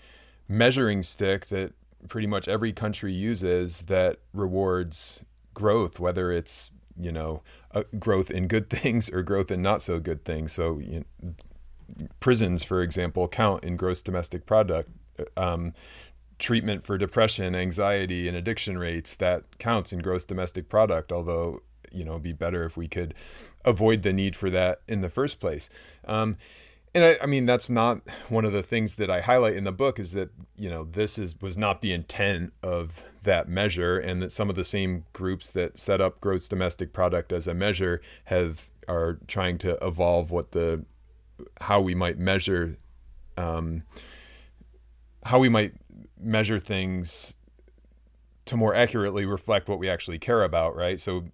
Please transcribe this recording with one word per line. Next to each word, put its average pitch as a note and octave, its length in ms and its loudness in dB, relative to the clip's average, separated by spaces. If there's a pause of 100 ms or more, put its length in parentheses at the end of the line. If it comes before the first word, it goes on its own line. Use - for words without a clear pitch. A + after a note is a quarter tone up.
(480)
measuring A2 540 4
stick G2 460 -2
that F#2+ 260 -4 (340)
pretty A2 200 -4
much G2+ 200 -2
every G#2+ 260 0
country G#2 400 -4
uses F2+ 680 -2
that F#2 360 2 (140)
rewards F#2 920 -2 (300)
growth, G#2 460 2
whether F2+ 320 0
it's, - 400 -2 (280)
you E2+ 120 -4
know, D#2+ 300 -4 (320)
uh, G#2 100 0 (140)
growth F#2+ 320 2
in F2+ 180 -2
good G#2+ 220 0
<laughs> - 0 -
things A#2 400 0
or F2+ 140 -2
growth G2 260 0
in F2+ 120 -2
not G2 200 2
so E2+ 180 -2
good D#2 240 -4
things. D#2 280 -4
So, E2 280 -2
you D#2 240 -8 (180)
know, F2 120 -10 (880)
prisons, G#2+ 440 4
for F2+ 200 0
example, F2 440 0
count G#2 360 2
in F2 120 -4
gross F2+ 260 -2
domestic F2+ 440 -6
product. G2 440 4 (460)
Um, E2+ 380 -2 (640)
treatment G#2+ 440 0
for G2+ 140 -2
depression, F#2+ 560 2
anxiety, F#2 760 0
and F2 80 -4
addiction F2+ 420 -4
rates, E2+ 380 -6
that F2+ 280 0 (160)
counts A2 340 0
in F2 60 -4
gross F#2 260 -2
domestic F#2 440 -6
product, G2+ 420 2
although, E2+ 500 -2 (300)
you F2+ 120 -8
know, D#2+ 100 -6
it'd D#2+ 100 -6
be E2 100 -6
better E2+ 320 -2
if D#2+ 100 -8
we E2+ 120 -6
could F2 260 -4 (500)
avoid A2 380 4
the F#2+ 100 2
need F#2+ 240 0
for F#2+ 140 -2
that F#2 380 2
in G#2 140 -2
the F2+ 80 -2
first C#3 300 -2
place. D#2 300 -4 (360)
Um, A2 320 -2 (560)
and E3+ 120 8
I, E3 160 10
I C#3 40 0
mean, C3+ 200 2
that's B2 240 4
not A#2 320 4 (260)
one A2+ 160 2
of G#2 80 2
the G2 120 0
things A2 320 0
that G2+ 140 0
I F2+ 120 2
highlight A#2+ 320 6
in G2 100 -4
the F#2+ 80 -2
book, B2+ 280 0
is F2 120 -8
that, F#2+ 180 -4 (280)
you G#2 120 -8
know, E2 140 -6
this G2+ 340 -4
is, F2 220 -8
was F#2+ 180 -8
not G2+ 240 0
the G2 120 -2
intent F2+ 680 -2
of E2+ 420 -4 (200)
that F#2 240 2
measure, F2+ 500 0
and F2+ 240 -2
that F#2 100 -4
some G2+ 180 -2
of F2+ 60 -4
the F2+ 100 -2
same F#2 480 -2
groups F#2 380 -6
that F2 280 -4
set G2 220 0
up F#2 180 0
gross F#2+ 280 -2
domestic F#2 440 -4
product F2 400 0
as E2+ 160 -2
a F2 60 -2
measure F2+ 480 0 (240)
have, F2 440 -2 (200)
are E2+ 380 -2
trying F2+ 320 -2
to F2+ 260 0
evolve F2 460 2
what F2 200 -2
the, E2 320 0 (800)
how G2+ 180 2
we F#2 160 2
might F2 220 0
measure, F#2 580 0 (640)
um, E2 460 -4 (1400)
how B2+ 160 4
we C3 80 8
might G#2+ 260 4 (460)
measure G#2+ 400 0
things F#2 760 -4 (1080)
to A#2 120 -2
more G#2+ 180 4
accurately G#2 500 2
reflect G2 440 0
what F#2+ 100 -2
we F#2 80 -2
actually F2 320 -4
care A2+ 240 2
about, E2 320 2
right? F2+ 240 -2
So F2+ 340 -4